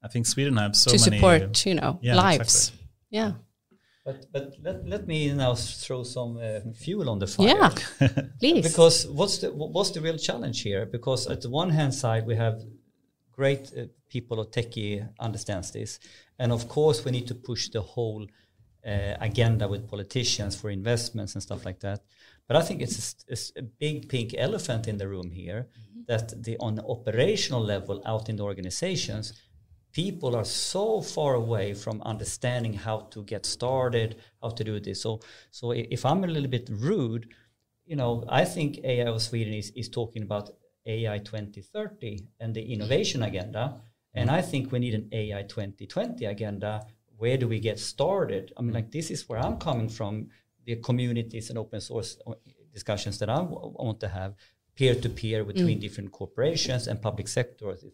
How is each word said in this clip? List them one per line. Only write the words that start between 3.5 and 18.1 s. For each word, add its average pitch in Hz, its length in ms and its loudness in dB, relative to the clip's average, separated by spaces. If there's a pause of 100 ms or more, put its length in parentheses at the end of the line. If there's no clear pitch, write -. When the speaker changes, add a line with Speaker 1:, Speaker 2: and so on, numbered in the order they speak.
Speaker 3:
But, - 260 -10
but 139 320 -6
let, 180 240 -6
let 190 200 -6
me 151 260 2
now 127 220 4
throw - 480 -6
some, 120 340 -6
uh, 110 240 -4 (120)
fuel 170 360 -2
on 104 100 0
the 98 80 0
fire. 190 200 6
Speaker 2:
Yeah, - 600 6
Speaker 1:
<laughs> - 320 0
Speaker 2:
please. 262 280 6
Speaker 3:
Because 165 400 10
what's 151 320 0
the, - 120 -2
what's 156 400 -2
the 160 100 -6
real 160 160 -2
challenge 127 440 -4
here? 98 240 0
Because 120 420 -2
at - 140 -4
the 120 80 -6
one 160 200 2
hand 151 240 4
side, 113 320 0
we 113 100 0
have 113 280 0 (680)
great, 139 460 0
uh, 120 80 -6 (220)
people 117 320 -4
or 107 60 -2
techie 107 600 -4 (120)
understands 107 520 -6
this. 110 280 -10 (400)
And 120 120 2
of 113 180 -2
course, 151 360 4
we 127 60 -2
need 120 160 -2
to 120 80 -6
push - 340 -6
the 110 120 -4
whole, 107 440 -4 (600)